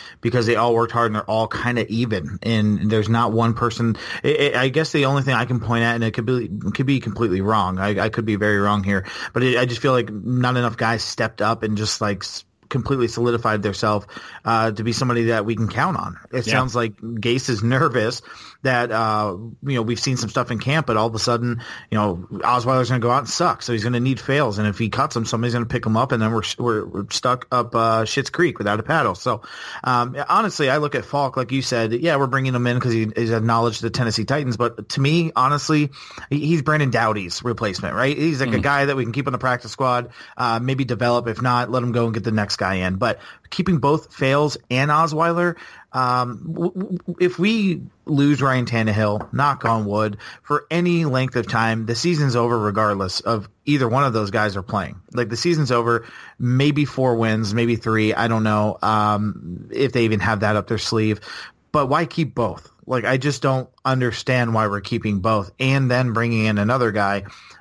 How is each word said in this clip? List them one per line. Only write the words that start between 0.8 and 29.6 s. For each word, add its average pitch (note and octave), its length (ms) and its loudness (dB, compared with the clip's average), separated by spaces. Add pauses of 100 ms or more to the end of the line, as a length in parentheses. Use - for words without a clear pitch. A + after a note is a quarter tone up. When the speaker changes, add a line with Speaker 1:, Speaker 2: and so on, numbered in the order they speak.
Speaker 1:
hard A#2 140 2
and G#2+ 80 -2
they're G#2+ 140 -4
all A2 180 2
kinda A#2+ 440 -2
even. G#2+ 500 -2
And G#2+ 480 2
there's G#2+ 200 2
not A#2 240 2
one A2+ 200 2
person. A2+ 440 0 (260)
I, C#3+ 320 2
I, B2 60 2
I C3+ 80 2
guess D#3 240 0
the C#3+ 120 2
only C#3 180 2
thing C3+ 100 0
I A2+ 100 2
can B2 160 -2
point A#2 240 0
at, A#2 120 2
and A#2 80 0
it A2+ 80 0
could A2+ 160 -4
be, B2 200 0 (260)
could C#3 120 -2
be C3+ 160 0
completely G2 400 -2
wrong. F#2+ 380 2
I, G2 200 0
I A2 100 2
could A2 160 -4
be G#2 120 0
very G#2 220 2
wrong G2+ 240 2
here, G2 220 0 (280)
but B2 100 0
it, B2 140 2
I B2+ 80 2
just A#2+ 160 -6
feel C#3 100 2
like A#2+ 180 2
not B2 460 0
enough A#2+ 220 0
guys A2+ 260 0
stepped - 380 -4
up A2+ 220 0
and G#2+ 120 0
just, G#2 240 -2
like, G2+ 240 -2
s-, - 220 -12 (240)
completely B2+ 380 0
solidified A#2 540 0
theirself, G#2 460 0 (360)
uh, A2+ 280 2
to G#2+ 120 -6
be A#2 80 0
somebody A#2+ 360 0
that A2 180 2
we A2+ 100 -2
can G#2+ 140 -2
count D3 260 0
on. - 220 -6 (160)
It B2 120 -4
Speaker 2:
Yeah. G#2+ 60 -2
Speaker 1:
sounds B2+ 240 0
like A2+ 220 -2
Gase A#2 520 -2
is A2 140 0
nervous B2+ 580 2 (420)
that, A#2+ 280 2
uh, G#2+ 460 0 (260)
you C#3 120 -2
know, A#2 80 0
we've A2+ 160 -2
seen C3 180 -2
some A2 120 -4
stuff B2 220 -2
in A2+ 80 -4
camp, D3 280 -2
but A2+ 100 2
all A2 100 2
of A2+ 80 -4
a A2 40 -4
sudden, A#2+ 420 -2 (280)
you A2 80 0
know, F#2+ 300 0 (120)
Osweiler's B2 500 2
gonna B2 100 2
go A#2+ 120 0
out C3 80 4
and A#2 100 -8
suck, F3 320 -2
so - 100 -6
he's A2 140 -2
gonna B2 160 0
need B2+ 180 0
Fales, C3+ 380 0
and G#2+ 100 2
if G2+ 100 -2
he A2+ 120 0
cuts C#3 260 -2
him, A#2 80 -2
somebody's A#2 300 -2
gonna A#2+ 120 0
pick A#2 200 -4
him A2+ 100 2
up, B2+ 160 2
and A#2+ 100 0
then A2 120 2
we're, A2 80 0 (160)
we're, A2 280 0
we're G2 240 -6
stuck B2 440 -2
up, B2 200 0
uh, A2+ 300 4
Schitt's C3 280 -2
Creek E3 260 0
without G#2 240 0
a - 20 -6
paddle. C#3 320 0
So, A2+ 280 -4 (420)